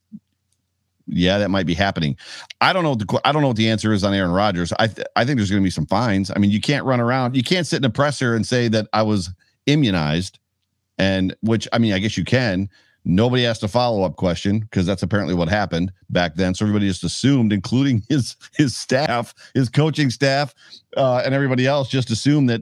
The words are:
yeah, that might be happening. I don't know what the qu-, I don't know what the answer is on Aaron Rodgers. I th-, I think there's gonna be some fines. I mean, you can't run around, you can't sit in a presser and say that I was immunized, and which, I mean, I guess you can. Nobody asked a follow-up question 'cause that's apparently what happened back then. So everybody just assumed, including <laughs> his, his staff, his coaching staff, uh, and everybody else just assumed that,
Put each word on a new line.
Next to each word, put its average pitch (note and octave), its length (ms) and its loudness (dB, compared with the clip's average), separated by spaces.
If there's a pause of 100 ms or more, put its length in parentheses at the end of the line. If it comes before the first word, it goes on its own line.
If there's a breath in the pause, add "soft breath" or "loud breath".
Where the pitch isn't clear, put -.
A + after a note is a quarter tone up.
(1080)
yeah, F2+ 320 2
that G2+ 100 0
might F#2+ 160 0
be E2 80 0
happening. E2+ 420 0 (460 loud breath)
I D3 120 4
don't F#3 100 0
know D#3 80 0
what A#2+ 80 -2
the G#2 60 -4
qu-, B2 200 0
I C3+ 60 2
don't D3+ 100 0
know C#3 80 2
what A2+ 80 -2
the A2 120 2
answer A2 220 0
is G2 120 0
on G2+ 100 2
Aaron F#2+ 180 0
Rodgers. F2+ 480 0
I A2+ 80 2
th-, - 280 -8
I A2+ 100 2
think C#3 120 0
there's G2+ 120 0
gonna G2 140 2
be F#2 60 2
some E2 180 -4
fines. G2 460 0
I F#2 60 -2
mean, G2+ 120 4
you G#2 100 0
can't C#3+ 240 -2
run B2+ 140 0
around, B2 360 0
you C#3+ 80 0
can't F3 240 -2
sit E3 100 -2
in C#3 80 -2
a B2+ 40 2
presser C3 460 0
and G#2+ 100 0
say B2 240 0
that A2 240 0
I A2 80 2
was G#2+ 280 0 (360)
immunized, F2+ 720 0 (580)
and F#2+ 440 0
which, A2 320 0
I A#2 60 2
mean, A2 140 2
I F#2+ 60 0
guess G#2 180 -2
you F#2 60 -2
can. G2 460 0 (340 soft breath)
Nobody A#2+ 440 2
asked A2+ 160 -4
a A2+ 40 -2
follow-up A2 480 0
question G2 560 -2
'cause F#2 140 0
that's F#2+ 160 -2
apparently F#2 320 -2
what F2 160 0
happened F#2+ 420 -2 (200)
back F2 240 0
then. F#2 180 0
So - 120 -2
everybody G#2 220 2
just F#2 160 -4
assumed, A#2+ 480 2
including A#2+ 540 0
<laughs> - 40 -20
his, D3 260 -2 (200 loud breath)
his C#3 220 0
staff, B2 560 -2 (220 loud breath)
his B2+ 140 0
coaching D3 420 0
staff, C#3 420 0 (420 loud breath)
uh, B2+ 300 2
and C3 80 -2
everybody C3 320 0
else C#3 240 0
just B2+ 220 -2
assumed C#3 400 2
that, A2+ 100 -2